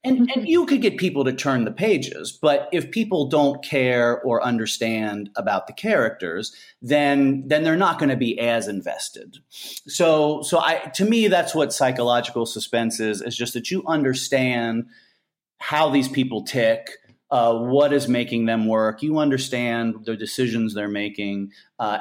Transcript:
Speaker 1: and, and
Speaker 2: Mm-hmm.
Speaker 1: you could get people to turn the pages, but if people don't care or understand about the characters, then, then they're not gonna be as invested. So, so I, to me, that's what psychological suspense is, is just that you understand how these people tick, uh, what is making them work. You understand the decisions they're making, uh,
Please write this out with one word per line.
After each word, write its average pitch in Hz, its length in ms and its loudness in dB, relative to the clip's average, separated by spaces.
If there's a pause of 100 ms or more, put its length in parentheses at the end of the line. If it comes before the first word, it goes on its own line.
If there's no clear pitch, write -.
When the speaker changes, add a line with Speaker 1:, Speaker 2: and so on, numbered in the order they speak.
Speaker 1:
and, 254 140 2
and 247 120 4
Speaker 2:
Mm-hmm. 254 160 -2
Speaker 1:
you 330 220 4
could 269 140 2
get 214 160 2
people 143 280 0
to 127 80 2
turn 127 320 0
the - 60 -4
pages, 165 600 -2
but 143 400 2
if 160 200 -2
people 202 360 -2
don't 143 360 2
care 123 580 2
or 117 220 0
understand 110 920 -2
about 101 320 -2
the - 60 -18
characters, 113 840 -2 (260)
then, 139 680 2
then 151 160 2
they're 160 120 2
not 180 240 2
gonna 139 160 2
be 113 240 -2
as 117 280 0
invested. - 680 -10 (120)
So, 151 920 0
so 170 160 2
I, 160 360 -2
to 196 100 0
me, 220 220 4
that's 180 280 2
what 143 180 2
psychological 120 720 0
suspense 113 540 -4
is, 107 220 -2
is 117 140 -8
just 120 180 -6
that 117 180 -6
you 185 160 -2
understand 127 1000 0 (720)
how 156 320 0
these 135 200 2
people 127 340 -2
tick, 113 460 0 (420)
uh, 117 260 4
what 135 360 4
is 127 140 2
making 120 380 0
them 113 220 2
work. 110 340 0
You 156 160 0
understand 120 880 -2
the 113 100 -4
decisions 110 600 -2
they're 104 120 -4
making, 101 640 -6 (280)
uh, 107 220 -2